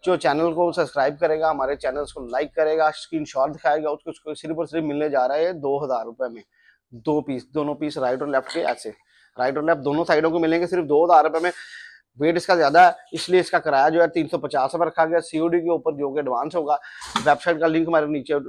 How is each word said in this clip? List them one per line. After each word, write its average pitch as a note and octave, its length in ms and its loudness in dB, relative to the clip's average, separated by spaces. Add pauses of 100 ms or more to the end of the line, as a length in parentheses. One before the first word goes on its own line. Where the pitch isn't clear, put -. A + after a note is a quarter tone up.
जो F3+ 120 2
चैनल D#3 360 0
को E3+ 200 0
सब्सक्राइब D3 440 -2
करेगा, D#3 340 0
हमारे C#3 260 -2
चैनल्स C#3 360 -6
को C#3+ 140 -14
लाइक C3+ 280 -4
करेगा, D#3 380 2
स्क्रीनशॉट D3+ 580 -4
दिखाएगा, D#3 400 -2
उसको, D3+ 200 -10
उसको D3+ 240 -12
सिर्फ D#3 240 -8
और E3 80 -4
सिर्फ D#3 180 -4
मिलने D3 260 -2
जा C3+ 160 2
रहा C3+ 120 0
है E3+ 160 0
दो C#3 240 -2
हज़ार B2+ 260 -4
रुपये A#2 240 -8
में। A#2 140 -14 (500)
दो D3 280 -2
पीस, C3 340 -8
दोनों D3 200 -2
पीस D3 240 -6
राइट C3 240 0
और C#3+ 60 -6
लेफ्ट C3+ 260 0
के E3 80 -2
ऐसे, A#2 320 -4 (420)
राइट C3 200 -2
और D3+ 100 -2
लेफ्ट D#3+ 140 2
दोनों D3 240 0
साइडों D#3+ 260 2
को E3 80 0
मिलेंगे E3 280 2
सिर्फ F3+ 200 -2
दो D3 180 4
हज़ार E3+ 200 8
रुपये D#3+ 180 0
में। F3+ 80 0 (680)
वेट D#3+ 180 2
इसका F3 200 2
ज़्यादा D#3+ 300 8
है, E3+ 80 4 (180)
इसलिए F3+ 280 2
इसका E3+ 180 0
किराया D3 300 2
जो D#3+ 120 2
है E3+ 80 4
तीन E3 200 -4
सौ F3 100 -4
पचास C#3 360 -2
रुपये E3 120 0
रखा D#3+ 180 2
गया E3 180 0
सीओडी E3 380 -2
के E3+ 100 -2
ऊपर, D#3 240 -2
जो C#3 160 -4
कि C#3+ 100 -4
एडवांस C3+ 340 -4
होगा। D3 260 -2 (380)
वेबसाइट D3+ 420 2
का E3 60 2
लिंक D#3+ 220 2
हमारे D#3 200 2
नीचे D3 400 -2